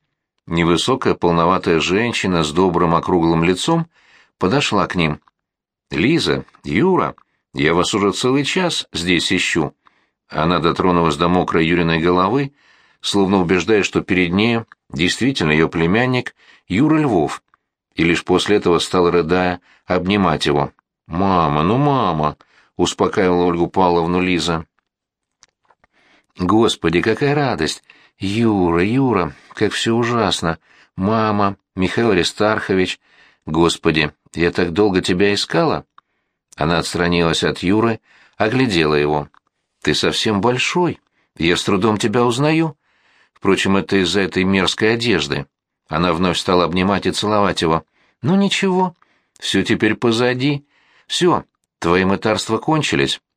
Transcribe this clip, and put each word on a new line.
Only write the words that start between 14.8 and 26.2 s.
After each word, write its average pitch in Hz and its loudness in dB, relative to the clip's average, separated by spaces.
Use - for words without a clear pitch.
действительно 90 -2
её 78 2
племянник 117 -2
Юра 151 2
Львов, 101 -2
и 80 -2
лишь 85 0
после 92 2
этого 90 2
стала, 87 0
рыдая, 87 0
обнимать 90 0
его. 71 0
"Мама, 82 0
ну, 98 0
мама!" — 101 0
успокаивала 90 0
Ольгу 87 0
Павловну 87 2
Лиза. 85 -2